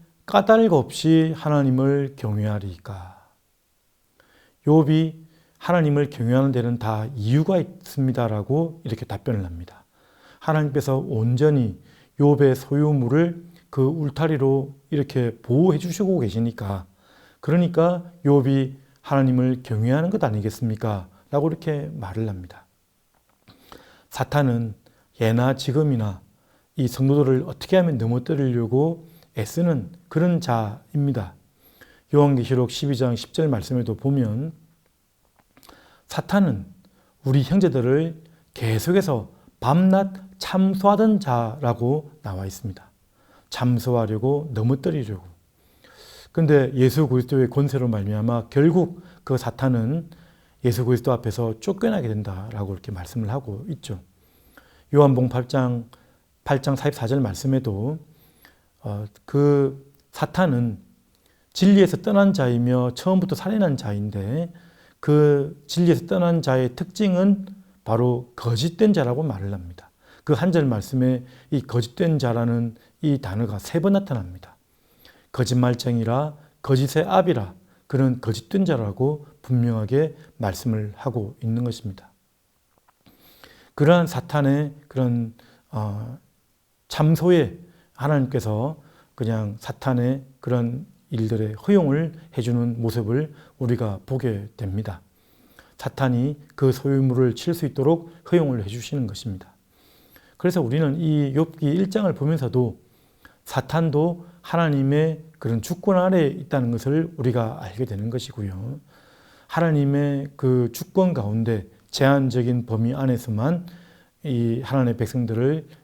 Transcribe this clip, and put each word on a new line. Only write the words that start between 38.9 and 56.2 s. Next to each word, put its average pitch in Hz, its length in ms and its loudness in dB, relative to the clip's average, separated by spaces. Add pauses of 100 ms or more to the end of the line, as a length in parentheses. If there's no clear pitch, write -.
밤낮 190 540 2 (260)
참소하던 196 800 2
자라고 120 880 -2 (140)
나와 95 240 -6
있습니다. - 420 -12 (600)
참소하려고, 123 1040 0
넘어뜨리려고. 117 720 -2 (1080)
근데 143 440 4
예수 127 320 4
그리스도의 127 420 2
권세로 135 380 0
말미암아 110 640 -2
결국 160 520 2 (220)
그 131 140 -2
사탄은 127 720 -2 (520)
예수 120 220 0
그리스도 123 260 2
앞에서 117 480 -4
쫓겨나게 196 480 -2
된다라고 104 640 -6
이렇게 92 180 -12
말씀을 101 400 -8
하고 127 380 -8
있죠. 104 320 -10 (920)
요한복음 135 360 6
팔 123 180 -4
장, 123 420 -2 (540)